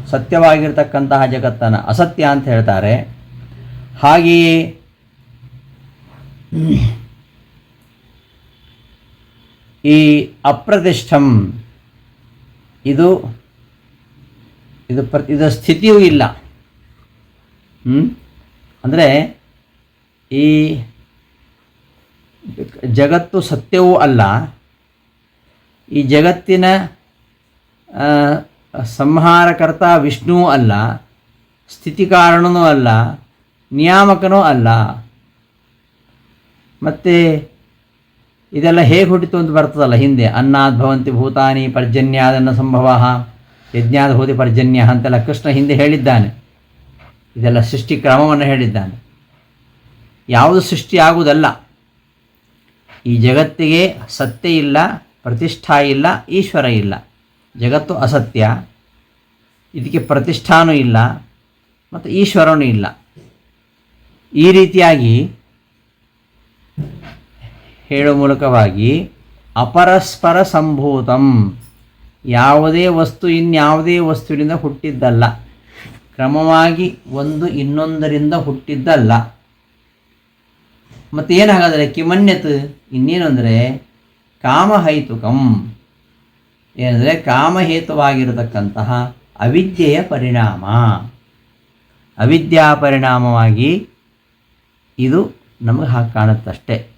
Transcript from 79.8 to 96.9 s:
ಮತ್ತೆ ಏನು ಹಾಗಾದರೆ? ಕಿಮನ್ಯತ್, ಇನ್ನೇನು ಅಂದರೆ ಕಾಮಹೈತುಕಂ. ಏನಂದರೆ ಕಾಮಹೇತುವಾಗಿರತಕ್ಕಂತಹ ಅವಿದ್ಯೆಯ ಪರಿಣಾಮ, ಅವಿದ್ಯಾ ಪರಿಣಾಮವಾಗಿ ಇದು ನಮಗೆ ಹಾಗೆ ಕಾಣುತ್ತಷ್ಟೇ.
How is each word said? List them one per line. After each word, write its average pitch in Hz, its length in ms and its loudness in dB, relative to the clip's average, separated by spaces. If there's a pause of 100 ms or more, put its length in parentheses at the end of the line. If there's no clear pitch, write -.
ಮತ್ತೆ 156 220 -2
ಏನು 208 180 4
ಹಾಗಾದರೆ? 160 360 0
ಕಿಮನ್ಯತ್, 165 840 -2 (160)
ಇನ್ನೇನು 156 340 -2
ಅಂದರೆ 123 640 -2 (540)
ಕಾಮಹೈತುಕಂ. 135 1300 -2 (1080)
ಏನಂದರೆ 123 380 0
ಕಾಮಹೇತುವಾಗಿರತಕ್ಕಂತಹ 131 2000 -2 (240)
ಅವಿದ್ಯೆಯ 160 600 0
ಪರಿಣಾಮ, 117 640 -4 (1500)
ಅವಿದ್ಯಾ 151 560 0
ಪರಿಣಾಮವಾಗಿ 127 1120 0 (1120)
ಇದು 147 320 -2 (300)
ನಮಗೆ 123 260 -2
ಹಾಗೆ 120 260 -2
ಕಾಣುತ್ತಷ್ಟೇ. 107 760 -4 (100)